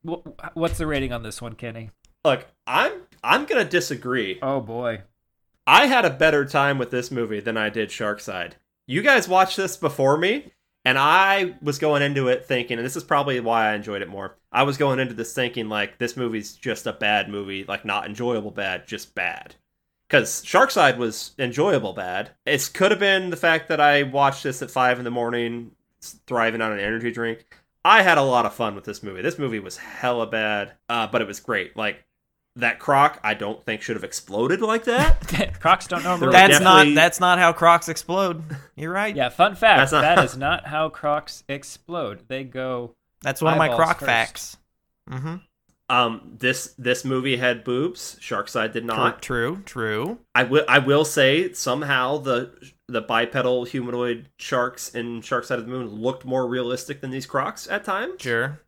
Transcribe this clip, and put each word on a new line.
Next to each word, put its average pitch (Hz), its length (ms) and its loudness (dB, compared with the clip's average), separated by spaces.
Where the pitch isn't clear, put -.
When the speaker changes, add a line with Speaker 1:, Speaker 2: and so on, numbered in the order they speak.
Speaker 1:
Wh-, 170 160 -10
what's 165 240 -2
the 160 80 -4
rating 135 260 -4
on 117 80 -8
this 110 200 -14
one, 117 120 -12
Kenny? 113 380 -14
Speaker 2:
Look, 135 220 2
I'm, 185 280 0
I'm 240 220 2
gonna 254 200 0
disagree. 127 760 -4
Speaker 1:
Oh, 135 200 -2
boy. 113 400 -6
Speaker 2:
I 180 180 8
had 247 200 2
a 170 40 4
better 147 360 4
time 139 340 0
with 123 100 -4
this 123 220 -4
movie 110 300 -4
than 110 160 -4
I 107 120 0
did 107 220 -4
Shark 104 280 -4
Side. 87 360 -10
You 156 160 -2
guys 262 240 4
watched 185 300 2
this 190 200 -4
before 139 400 2
me, 208 360 -2
and 127 100 2
I 180 640 4
was 143 180 -4
going 151 220 2
into 139 280 0
it 127 160 -2
thinking, 123 320 -4
and 117 80 -4
this 131 100 -8
is 156 80 -8
probably 139 380 0
why 113 300 2
I 107 40 -2
enjoyed 104 260 -6
it 95 60 -8
more, 98 300 -12
I 131 100 4
was 139 140 0
going 139 220 0
into 123 140 -2
this 110 200 -8
thinking, 120 340 -4
like, 104 300 -4
this 120 180 -6
movie's 113 380 -6
just - 340 -8
a 107 60 -6
bad 104 360 0
movie, 98 380 -8
like, 98 160 -8
not 101 220 -4
enjoyable 107 460 -4
bad, 95 360 -6
just - 260 -12
bad. - 420 -8
'Cause - 360 2
Sharkside 185 520 4
was 117 400 -6
enjoyable 127 540 -2
bad. 92 400 -6
It 135 280 -2
could 190 180 2
have 202 100 0
been 190 300 0
the 170 40 -4
fact 160 320 0
that 151 140 0
I 143 220 6
watched 139 400 0
this 135 180 -6
at 127 100 -12
five 123 260 2
in 123 60 -10
the 120 80 -6
morning, 120 600 -4
s-, - 240 -20
thriving 113 360 0
on 110 100 -2
an 101 80 -6
energy 113 320 -4
drink. 117 340 -6
I 220 180 6
had 175 160 6
a 143 60 4
lot 123 220 4
of 104 80 -4
fun 110 200 -4
with 101 120 -14
this 104 180 -10
movie. 95 180 -10
This 151 160 -4
movie 120 220 -4
was 95 160 -12
hella 120 520 -4
bad, 107 440 -4
uh, 117 200 -2
but 113 140 -2
it 104 60 -2
was 104 140 -12
great. 101 340 -6
Like, 107 300 -6
that 117 240 -2
croc, 143 440 2
I 107 120 -2
don't 104 300 -8
think 110 180 -6
should 113 140 -6
have 98 60 -8
exploded 120 580 -4
like 226 240 -2
that. 269 420 4
Speaker 1:
<laughs> - 40 -18
Crocs 180 260 2
don't 175 180 -6
normally 180 180 0
Speaker 2:
There 135 80 2
were - 20 6
Speaker 3:
That's 190 120 8
not, 185 180 8
Speaker 2:
definitely 147 180 8
Speaker 3:
that's 165 240 4
not 180 180 6
how 170 160 6
crocs 170 340 6
explode. 175 540 -4
You're 156 160 -10
right. 202 240 -4
Speaker 1:
Yeah, 127 140 0
fun 190 240 2
fact, 208 240 6
Speaker 2:
That's 135 140 4
not 151 100 4
Speaker 1:
that 160 240 6
Speaker 2:
<laughs> - 0 -
Speaker 1:
is 123 100 -8
not 143 300 -4
how 151 240 -4
crocs - 580 -6
explode. 143 840 -10
They 131 140 -8
go 127 520 -8
Speaker 3:
That's 139 220 -4
one 160 100 2
of 160 60 2
my 160 60 4
Speaker 1:
eyeballs 123 120 0
Speaker 3:
croc 165 220 2
Speaker 1:
first. 139 80 -8
Speaker 3:
facts. - 500 -2
Mm-hmm. 139 280 -8
Speaker 2:
Um, 120 500 0
this, 127 400 -2
this 123 260 -2
movie 131 320 0
had 123 260 0
boobs. 135 560 -4
Sharkside 110 540 -4
did 113 120 -6
not. 117 360 -2
Speaker 3:
True, 127 360 -4
true, 196 60 -16
true. 233 120 -8
Speaker 2:
I 123 100 2
wi-, 135 240 2
I 131 120 6
will 143 260 4
say, 147 480 2
somehow 135 640 -2
the, 127 340 -2
the 117 140 -4
bipedal 123 640 -2
humanoid 120 640 -6
sharks 123 500 -4
in 120 320 -8
Shark 120 240 -4
Side 123 140 -4
of 113 80 -10
the 123 40 -10
Moon 127 180 -8
looked 120 360 -6
more 127 220 -2
realistic 127 540 -6
than 131 100 -10
these 131 160 -10
crocs 139 420 -6
at 202 160 -6
times. 226 340 -6
Speaker 3:
Sure. 127 480 -4